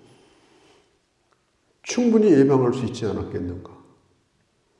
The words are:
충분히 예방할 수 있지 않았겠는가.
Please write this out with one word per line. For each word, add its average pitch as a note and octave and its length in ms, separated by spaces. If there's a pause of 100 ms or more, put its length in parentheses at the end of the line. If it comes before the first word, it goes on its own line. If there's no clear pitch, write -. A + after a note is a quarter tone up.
(1800)
충분히 A3 500
예방할 C3+ 420
수 - 120
있지 - 200
않았겠는가. F#2 640 (1080)